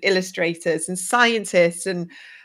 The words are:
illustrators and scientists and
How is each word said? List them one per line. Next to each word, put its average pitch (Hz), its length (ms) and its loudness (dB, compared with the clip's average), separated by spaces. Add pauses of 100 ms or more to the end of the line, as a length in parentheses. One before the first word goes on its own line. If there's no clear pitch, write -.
illustrators 175 840 -2
and 180 100 -6
scientists 208 840 2
and 175 240 -4 (360)